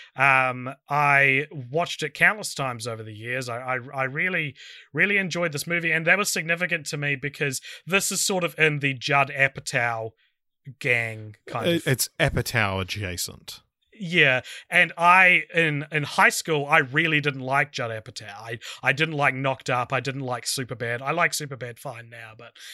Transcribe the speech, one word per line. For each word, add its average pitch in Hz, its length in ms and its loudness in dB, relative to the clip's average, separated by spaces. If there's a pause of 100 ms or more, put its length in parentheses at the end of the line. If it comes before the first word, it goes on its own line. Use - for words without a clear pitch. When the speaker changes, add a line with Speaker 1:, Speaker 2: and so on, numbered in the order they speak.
(180)
Speaker 1:
Um, 131 560 2 (160)
I 143 600 4
watched 151 520 -6
it 147 100 -8
countless 190 400 2
times 123 340 -6
over 110 160 -8
the 110 100 -14
years. 123 340 -6
I, 127 300 -4
I, - 20 -4 (140)
I 135 100 -2
really, 156 520 -2 (360)
really 190 260 2
enjoyed 170 360 -2
this 143 120 -6
movie, 170 280 0
and 160 120 0
that 180 120 6
was 202 120 0
significant 165 580 -2
to 151 100 -6
me 143 180 0
because 139 460 -4 (260)
this 190 240 0
is 190 100 -2
sort 185 220 0
of 160 160 -4
in 151 200 4
the 139 160 0
Judd 139 380 0
Apatow 120 760 0 (720)
gang 113 560 -2 (120)
kind 120 200 -2
Speaker 2:
It, 170 100 2
Speaker 1:
of 160 100 -2
Speaker 2:
it's 135 220 0 (100)
Apatow 113 600 0
adjacent. 92 800 -8 (420)
Speaker 1:
Yeah, 151 380 4 (260)
and 170 300 4
I, 175 460 8 (100)
in, 151 380 2
in 156 100 0
high 190 280 4
school, 151 360 -2
I 156 140 4
really 151 420 2
didn't 135 200 -2
like 139 300 0
Judd 120 200 -6
Apatow. 107 440 -12
I, 113 220 -12 (240)
I 131 120 2
didn't 156 200 0
like 143 220 2
Knocked 135 340 -4
Up. 123 240 0
I 131 60 0
didn't 135 220 -6
like 123 240 -6
Superbad. 120 580 -6
I 135 80 -4
like 165 220 0
Superbad 123 440 -10
fine 117 320 -16
now, 113 260 -18
but, 117 180 -20 (200)